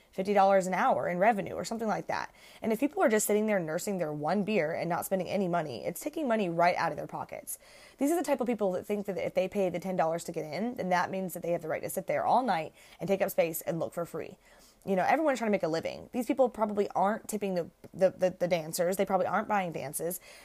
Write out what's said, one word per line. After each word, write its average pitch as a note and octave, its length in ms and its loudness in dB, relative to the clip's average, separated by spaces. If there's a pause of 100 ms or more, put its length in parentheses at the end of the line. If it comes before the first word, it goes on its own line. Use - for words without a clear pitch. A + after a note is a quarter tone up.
(120)
fifty G3 220 -2
dollars G3 320 6
an F#3 80 -2
hour F#3 360 2
in F3 100 0
revenue G3+ 340 2
or E2+ 120 -6
something A3+ 220 -4
like E3+ 200 -2
that. - 260 -4 (280)
And A3+ 100 0
if G#3+ 80 0
people D4 240 2
are C#4+ 60 8
just G#3+ 180 2
sitting G#3+ 180 2
there G#3 140 2
nursing F3 380 -4
their D#3 160 -2
one D#3+ 300 0
beer E3+ 280 0
and E3 180 -2
not E3 160 -2
spending F#3 220 -2
any F#3 220 0
money, D#3 360 -2
it's - 160 -6
taking D4+ 260 -4
money A3 220 2
right E3+ 280 4
out D#3 140 0
of D3+ 60 -8
their - 100 -8
pockets. - 520 -10 (400)
These C#4+ 120 2
are E4+ 40 2
the F4+ 80 0
type C#4 180 0
of A#3 60 -2
people G#3+ 240 0
that - 160 -4
think G#3 180 -2
that F3+ 120 -4
if - 180 -2
they F#3 140 0
pay F#3+ 200 0
the E3+ 100 -4
ten F#3 180 -4
dollars E3 260 0
to - 80 -10
get D#3 140 -6
in, F#3+ 300 -4
then F#3 140 -4
that F3 220 2
means F#3 220 -4
that E3+ 100 -10
they E3+ 80 0
have E3+ 100 0
the D#3+ 60 -10
right D3 160 -4
to - 60 -4
sit F#3 180 -6
there C#3+ 180 0
all F#3 160 4
night F3+ 320 -2 (260)
and E3+ 80 -6
take G3 140 2
up F#3+ 80 0
space E3+ 320 0
and E3 180 -4
look C#3 140 -4
for E3+ 120 -4
free. - 320 -10 (480)
You F#3+ 120 0
know, F3 100 2
everyone's C#4+ 300 2
trying A3+ 100 -2
to G#3 60 2
make F#3 100 0
a E3 60 2
living. A2+ 420 -4
These B3 140 -4
people B3+ 240 4
probably G#3 440 0
aren't G3 360 0
tipping G3+ 260 -2
the, E3+ 120 -2 (260)
the, F3+ 240 4
the, F#3 200 0
the F3 120 0
dancers. E3+ 480 0
They G3 80 2
probably F#3 220 2
aren't F#3+ 200 0
buying F#3+ 240 0
dances. D#3+ 480 -6 (240)